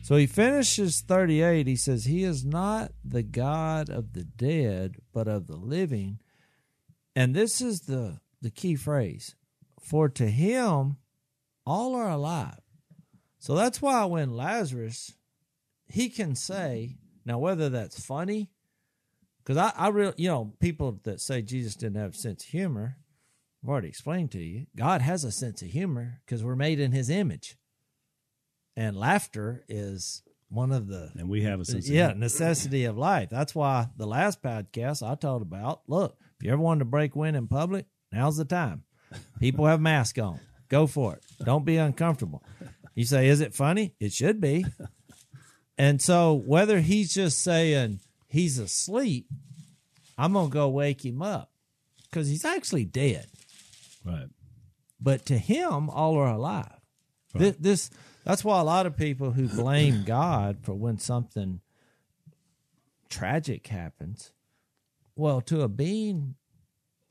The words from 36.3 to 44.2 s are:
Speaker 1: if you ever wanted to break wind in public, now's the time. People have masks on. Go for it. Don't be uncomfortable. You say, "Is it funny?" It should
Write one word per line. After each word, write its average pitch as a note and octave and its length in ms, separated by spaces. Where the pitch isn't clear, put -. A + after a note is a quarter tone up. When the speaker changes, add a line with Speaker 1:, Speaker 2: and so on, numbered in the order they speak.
Speaker 1:
if - 80
you G#2 60
ever C#3+ 100
wanted E3 180
to C3+ 60
break C#3+ 300
wind D#3 200
in A#2+ 120
public, F3+ 400
now's C#3+ 260
the D#3 80
time. C#3 380
People C3 260
have D#3 160
masks D3+ 380
on. F#2 200
Go D3+ 160
for B2+ 300
it. - 80
Don't C3+ 220
be D#3+ 120
uncomfortable. C#3+ 640
You A#2 120
say, C3 240
"Is D3 120
it A#2+ 140
funny?" E3 440
It G#2 140
should G#3+ 280